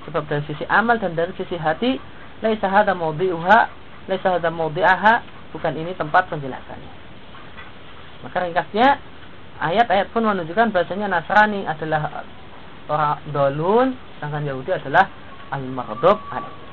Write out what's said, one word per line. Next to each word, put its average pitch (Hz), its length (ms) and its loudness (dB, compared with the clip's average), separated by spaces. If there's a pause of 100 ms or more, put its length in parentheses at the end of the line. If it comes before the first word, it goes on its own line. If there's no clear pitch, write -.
Sebab 151 240 -4
dari 147 180 0
sisi 151 220 -6
amal 226 320 4
dan 180 160 -2
dari 170 240 0
sisi 180 160 -4
hati, 165 400 2 (480)
laisa 214 240 2
hadza 196 240 6
mawdi'uha, 175 680 4 (520)
laisa 190 240 2
hadza 170 160 2
mawdi'aha, 175 720 4 (320)
bukan 160 240 -2
ini 170 160 -6
tempat 165 320 2
penjelasannya. 135 680 -8 (1300)
Maka - 160 -4
ringkasnya, 180 440 2 (760)
ayat-ayat 190 480 4
pun 226 160 2
menunjukkan 190 480 0
bahasanya 180 320 0
Nasrani 196 560 4
adalah 156 640 -4 (640)
orang 147 240 2 (160)
dolun, 156 560 4 (320)
sedangkan 147 240 -4
Yahudi 135 320 -4
adalah 151 320 4 (480)
al-maghdub 131 640 2 (160)
alaih. - 260 -10 (120)